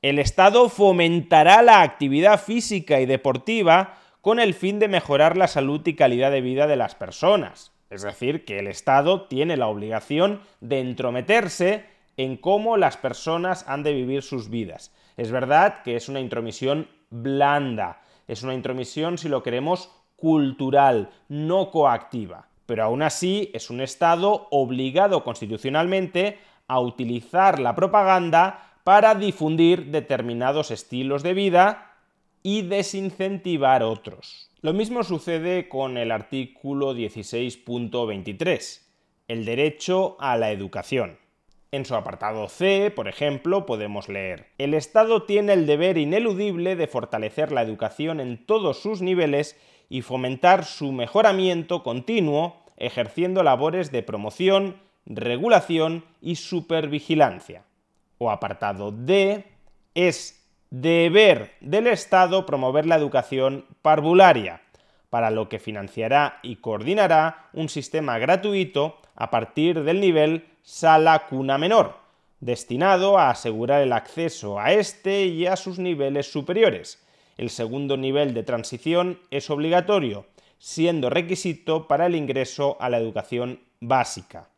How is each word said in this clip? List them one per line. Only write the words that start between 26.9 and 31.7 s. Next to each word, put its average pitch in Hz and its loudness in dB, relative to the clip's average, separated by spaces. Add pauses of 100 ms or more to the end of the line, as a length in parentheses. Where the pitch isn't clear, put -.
la 123 -2
propaganda 185 2
para 208 6
difundir 170 2
determinados 131 -4
estilos 131 -6
de 175 -2
vida 196 2 (480)